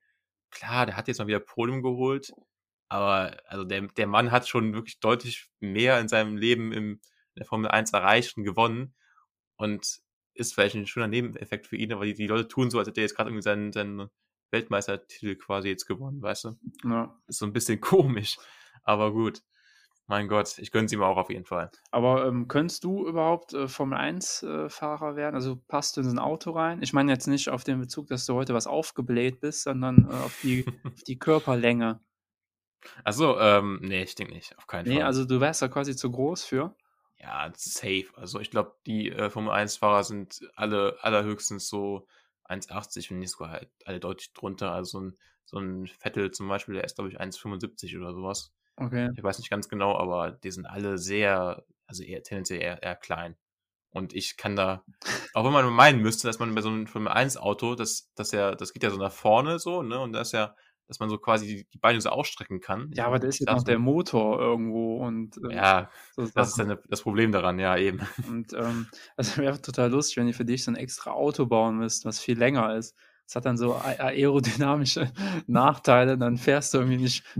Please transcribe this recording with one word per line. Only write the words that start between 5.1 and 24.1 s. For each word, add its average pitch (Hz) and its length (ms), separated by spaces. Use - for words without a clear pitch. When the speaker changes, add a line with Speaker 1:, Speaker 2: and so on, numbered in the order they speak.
Speaker 1:
mehr 117 400
in 110 80
seinem 107 300
Leben 113 340
im, 107 220
in 104 60
der - 80
Formel 110 240
eins 110 220
erreicht 104 440
und 107 80
gewonnen 117 500
und 104 440
ist - 200
vielleicht 107 220
ein 101 100
schöner 117 220
Nebeneffekt 110 580
für - 100
ihn“, 113 160
aber 101 140
die, 104 80
die 104 120
Leute 113 220
tun 127 220
so, 117 80
als 101 100
hätte 110 120
er 110 40
jetzt 104 120
grad 110 100
irgendwie 110 160
seinen, 104 300
seinen 101 360
Weltmeistertitel 104 840
quasi 98 320
jetzt 92 180
gewonnen, 135 360
weißt 101 220
du? 117 100
Speaker 2:
Ja. 117 440
Speaker 1:
Ist - 120
so 107 60
ein 101 60
bisschen 110 300
<laughs> - 0
komisch, 131 560
aber 107 300
gut. 110 300
Mein 101 220
Gott, 104 300
ich - 140
gönn's 110 200
ihm 104 100
auch 95 160
auf 92 120
jeden 101 160
Fall. 87 260
Speaker 2:
Aber, 127 340
ähm, 123 220
könntest 165 360
du 185 220
überhaupt, 165 460
äh, 139 160
Formel 135 300
eins, 151 460